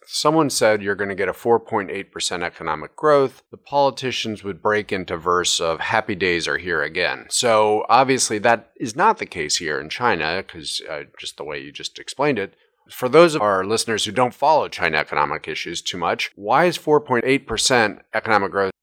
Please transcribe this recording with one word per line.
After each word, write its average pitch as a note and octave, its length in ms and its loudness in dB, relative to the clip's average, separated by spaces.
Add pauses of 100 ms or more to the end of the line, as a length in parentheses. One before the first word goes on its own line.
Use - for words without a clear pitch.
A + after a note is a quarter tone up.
someone D3+ 440 2
said G#2+ 320 2
you're G2 140 -2
gonna G2 200 -4
get F#2+ 120 -2
a F2 60 -2
four A#2 260 2
point G2 320 -4
eight G2 220 -10
percent F2+ 300 -6
economic D#2+ 520 -6
growth, C#3+ 560 2
the - 60 -20
politicians B2 880 -4
would F#2+ 160 -8
break G#2 320 0
into F2+ 240 -4
verse F2 420 0
of E2 220 0
"Happy A2 340 0
days E2+ 320 0
are C#2+ 120 -2
here E2+ 220 -4
again." D#2 480 -4
So G#2+ 600 2
obviously A#2+ 500 2
that A#2 400 2
is A#2+ 160 -8
not G#3 220 2
the - 80 -10
case D2+ 320 -4
here D2+ 240 -4
in D#2 80 -12
China, F#2 540 -2
'cause, - 460 -10
uh, D2+ 120 -8 (180)
just - 160 -12
the C#2+ 80 -14
way D2 160 -10
you C#2+ 140 -14
just - 260 -14
explained C#3+ 400 -2
it. G2 160 -6 (340)
For - 180 -4
those D3+ 280 6
of D3+ 80 0
our G2 200 2
listeners G#2+ 420 -2
who G#2+ 60 -6
don't B2 220 0
follow C#3 340 2
China E2 300 0
economic D2 500 0
issues E2+ 320 -8
too - 180 -8
much, F2+ 380 -2
why A2+ 300 2
is F3 120 0
four D3+ 240 2
point B2 260 0
eight C3+ 180 2
percent A2 540 2 (140)
economic G#2+ 380 2
growth G2 200 0 (120)